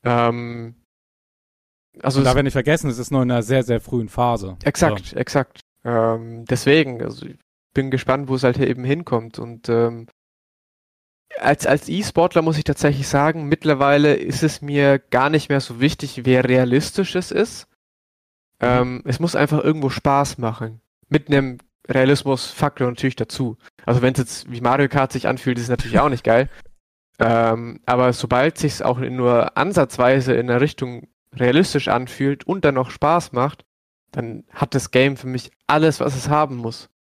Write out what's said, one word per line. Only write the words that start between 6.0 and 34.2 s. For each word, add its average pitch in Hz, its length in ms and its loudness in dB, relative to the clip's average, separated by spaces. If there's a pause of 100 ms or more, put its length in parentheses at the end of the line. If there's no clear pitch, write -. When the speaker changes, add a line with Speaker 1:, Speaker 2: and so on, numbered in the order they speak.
Speaker 1:
deswegen, 135 560 2
also - 260 -10
ich - 100 -18 (360)
bin 135 180 -2
gespannt, 131 360 0
wo 131 80 -2
es 127 80 -2
halt 123 160 2
eben 123 240 0
hinkommt. 127 560 -4
Und, 117 300 -12
ähm, 117 380 0 (1300)
als, 139 260 -2
als - 220 0
E-Sportler 175 540 0
muss 160 160 0
ich 156 60 -4
tatsächlich 139 440 0
sagen, 151 380 0
mittlerweile 147 680 4
ist - 280 -4
es 156 180 -2
mir 143 380 2
gar 131 300 0
nicht 151 200 0
mehr 139 120 2
so 117 180 -12
wichtig, 135 460 -2
wie 127 100 4
realistisch 127 800 2
es 185 160 -4
ist. - 360 -4 (920)
Speaker 2:
Mhm. 120 80 0
Speaker 1:
Ähm, 123 380 0
es 127 140 -4
muss 170 160 -2
einfach 147 280 0
irgendwo 151 260 0
Spaß 139 500 0
machen. 113 420 -6 (280)
Mit 147 180 0
einem 135 320 0 (280)
Realismus-Faktor 135 1000 0
natürlich 123 260 -4
dazu. 117 420 -6 (280)
Also 120 160 2
wenn's 131 160 2
jetzt - 340 -6
wie 117 100 -10
Mario 131 260 2
Kart 135 240 0
sich - 160 -4
anfühlt, 127 300 -2
ist 117 80 -6
es 123 40 -8
natürlich 117 300 0
auch 147 100 4
nicht 123 140 -4
geil. 123 300 4
Speaker 2:
<laughs> - 60 -20 (640)
Speaker 1:
Ähm, 117 600 0
aber 123 280 2
sobald 127 440 0
sich's - 240 -4
auch 120 160 0
in 127 180 -6
nur 120 400 2
ansatzweise 131 800 2
in 120 140 0
der 123 120 2
Richtung 123 480 -4 (280)
realistisch 131 520 2
anfühlt 127 600 -2
und 185 180 -2
dann 143 80 4
noch 127 160 0
Spaß 165 420 0
macht, 131 320 -2 (480)
dann 117 380 -8